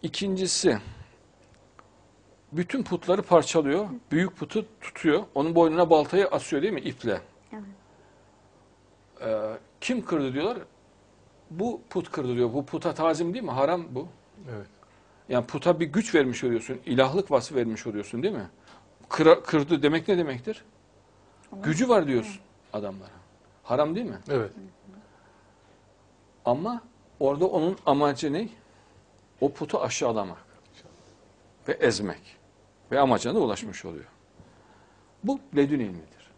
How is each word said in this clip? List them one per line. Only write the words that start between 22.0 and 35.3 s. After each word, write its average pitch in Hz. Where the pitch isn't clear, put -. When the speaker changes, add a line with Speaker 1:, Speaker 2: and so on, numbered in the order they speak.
Speaker 1:
diyorsun 110
Speaker 2:
Hı. 107
Speaker 1:
adamlara. 98
Haram 147
değil 233
mi? 113
Speaker 3:
Evet. 120
Speaker 1:
Ama 175
orada 143
onun 185
amacı 143
ne? 214
O 139
putu -
aşağılamak 110
ve 147
ezmek 104
ve 127
amacına 127
da 226
ulaşmış 107
oluyor. 82
Bu 262